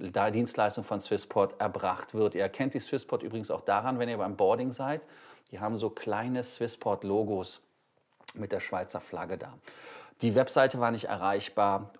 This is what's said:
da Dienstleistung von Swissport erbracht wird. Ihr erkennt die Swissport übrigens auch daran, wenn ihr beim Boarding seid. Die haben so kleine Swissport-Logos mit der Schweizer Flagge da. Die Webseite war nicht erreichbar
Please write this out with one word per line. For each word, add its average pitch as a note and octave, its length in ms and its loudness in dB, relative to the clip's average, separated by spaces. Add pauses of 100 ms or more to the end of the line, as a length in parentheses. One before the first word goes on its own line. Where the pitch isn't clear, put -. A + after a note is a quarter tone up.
da G2+ 300 2
Dienstleistung G#2+ 540 0
von G2+ 180 -4
Swissport - 580 0
erbracht F#2+ 540 -2
wird. G#2+ 200 2
Ihr F2+ 60 0
erkennt A2+ 320 0
die B2+ 80 -2
Swissport - 420 -4
übrigens A2 280 -6
auch A#2+ 100 -2
daran, A#2 380 2
wenn A#2+ 100 0
ihr A#2 80 -4
beim G2+ 200 -2
Boarding A#2 360 4
seid. C#3 300 -4 (480)
Die G2 100 -10
haben G#2+ 160 -2
so G#2+ 140 0
kleine A#2+ 520 -2
Swissport-Logos G2+ 1200 -2 (720)
mit G#2 200 -8
der F#2+ 80 0
Schweizer F#2 420 -4
Flagge F2 340 -6
da. C#2 160 -10 (680)
Die A#2 120 4
Webseite C3 460 6
war A#2 120 4
nicht A2 140 -4
erreichbar G2+ 920 2